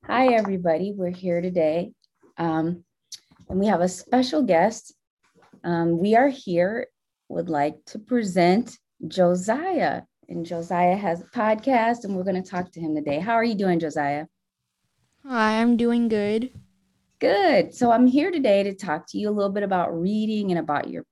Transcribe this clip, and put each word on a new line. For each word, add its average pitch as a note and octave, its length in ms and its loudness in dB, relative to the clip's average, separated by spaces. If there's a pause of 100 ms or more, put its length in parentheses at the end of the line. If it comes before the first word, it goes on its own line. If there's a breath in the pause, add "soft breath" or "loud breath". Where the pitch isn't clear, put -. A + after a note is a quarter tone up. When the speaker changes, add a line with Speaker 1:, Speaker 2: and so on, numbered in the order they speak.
Speaker 1:
Hi, B3 280 2
everybody. F#3+ 600 0
We're F#3 160 -4
here F3+ 300 -4
today, F3 500 -2 (460)
um, E3 460 -2 (680 soft breath)
and F#3 100 -2
we G3+ 80 2
have F3 140 2
a F#3 60 2
special B3+ 560 0
guest. G3 500 0 (720)
Um, E3+ 340 0
we G#3 180 2
are C4+ 140 6
here, G3+ 580 -2 (420)
would E3+ 200 -6
like D3+ 380 -2
to - 120 -14
present F#3+ 800 0 (300)
Josiah, F#3 960 0 (260)
and E3+ 160 -8
Josiah F3 500 0
has F3+ 260 -4
a - 40 -18
podcast, A3+ 800 0
and G3 120 -6
we're F3+ 80 -4
gonna F#3 200 -2
talk F3+ 300 -8
to E3 60 -16
him D#3 160 -4
today. D3 240 -2
How A3+ 140 -2
are A3+ 100 2
you A#3 120 0
doing, F#3 240 2
Josiah? D3+ 460 -4 (1000)
Speaker 2:
Hi, A3 360 0
I'm A#3+ 160 4
doing A#3+ 300 2
good. A3 440 -2 (680)
Speaker 1:
Good. F4+ 540 4
So A#3+ 180 2
I'm A#3+ 160 6
here D4 220 2
today A3 340 2
to G3 120 -4
talk F3 320 -6
to G3 100 -10
you G#3 120 -2
a - 20 -2
little G3+ 200 0
bit G3+ 120 -4
about F3+ 360 -2
reading G#3+ 520 -2
and E3+ 80 0
about D3 300 -4
your - 220 -12